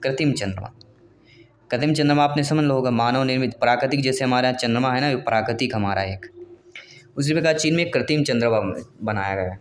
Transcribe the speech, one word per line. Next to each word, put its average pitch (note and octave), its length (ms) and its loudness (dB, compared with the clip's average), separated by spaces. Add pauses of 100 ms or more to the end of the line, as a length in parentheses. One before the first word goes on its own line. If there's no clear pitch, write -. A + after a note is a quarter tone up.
कृत्रिम C#3 280 0
चंद्रमा, G2 400 -6 (1000)
कृत्रिम D3 220 0
चंद्रमा D3 300 2
आपने C#3+ 200 0
समझ D#3 200 0
लो C#3+ 100 2
होगा, B2+ 180 0
मानव A#2+ 320 0
निर्मित, C3 300 0
प्राकृतिक, B2+ 480 2
जैसे C3 220 0
हमारा B2+ 280 2
चंद्रमा B2+ 420 0
है B2+ 80 0
ना, D3 80 0
ये C3 60 0
प्राकृतिक A2+ 600 -2
हमारा G2 280 0
एक, F#2+ 220 -8 (920)
उसी C#3+ 160 0
प्रकार D#3+ 260 2
चीन D#3+ 160 2
में E3+ 160 0
कृत्रिम D3 320 0
चंद्रमा A#2 360 2 (440)
बनाया G2 320 -2
गया। F#2+ 260 -4